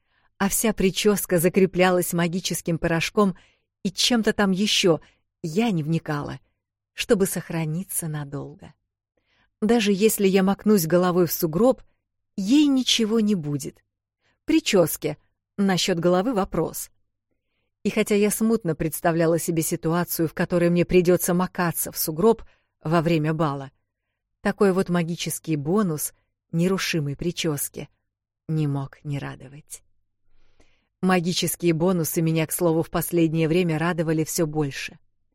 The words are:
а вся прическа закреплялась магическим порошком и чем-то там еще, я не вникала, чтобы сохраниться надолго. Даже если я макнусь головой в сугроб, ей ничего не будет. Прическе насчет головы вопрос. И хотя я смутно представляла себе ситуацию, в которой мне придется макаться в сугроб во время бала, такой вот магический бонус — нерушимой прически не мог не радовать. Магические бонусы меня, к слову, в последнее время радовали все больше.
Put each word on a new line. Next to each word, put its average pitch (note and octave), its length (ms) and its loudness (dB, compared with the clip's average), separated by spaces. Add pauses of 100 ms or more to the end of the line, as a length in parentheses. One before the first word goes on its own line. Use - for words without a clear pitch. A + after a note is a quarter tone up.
(380)
а G3 120 0
вся G#3+ 240 0
прическа F#3+ 640 0
закреплялась F3+ 760 2
магическим E3+ 640 -2
порошком E3+ 580 0 (480)
и G3 80 -2
чем-то A3 420 0
там G3+ 180 2
еще, F#3 480 2 (420)
я G3+ 300 -2
не D#3+ 120 -2
вникала, D3+ 560 -4 (540)
чтобы G3 320 0
сохраниться E3 800 -6
надолго. C#3+ 640 -12 (880)
Даже G#3+ 320 2
если G3+ 340 2
я F#3+ 160 4
макнусь G3 420 2
головой F3 400 2
в D3+ 60 -2
сугроб, F3+ 500 0 (540)
ей C4+ 320 2
ничего A#3 520 0
не G#3 160 2
будет. D3 480 -6 (640)
Прическе E3+ 720 2 (400)
насчет F#3+ 420 0
головы F3+ 340 2
вопрос. - 560 -4 (920)
И G3+ 60 -2
хотя G#3 260 0
я G#3 140 4
смутно A3 460 0
представляла E3 640 0
себе D#3+ 220 -2
ситуацию, E3 640 -2
в - 60 -8
которой E3+ 360 0
мне F3 140 4
придется F3+ 500 2
макаться F3+ 580 -2
в - 60 -16
сугроб G3 460 0 (380)
во E3+ 200 0
время D#3 320 0
бала, C#3+ 380 -4 (680)
такой G3 320 2
вот F#3+ 160 0
магический E3 640 -4
бонус — D#3+ 580 -2 (380)
нерушимой E3+ 640 -2
прически - 760 -6 (600)
не D#3 180 0
мог C#3 360 -6
не C#3+ 160 -8
радовать. C#3 640 -16 (1160)
Магические F3 720 0
бонусы E3+ 480 0
меня, D#3+ 260 0
к - 40 -8
слову, E3 300 0
в - 80 -4
последнее E3 580 0
время E3 300 0
радовали D#3+ 460 -2
все E3 220 -2
больше. D3 540 -6 (360)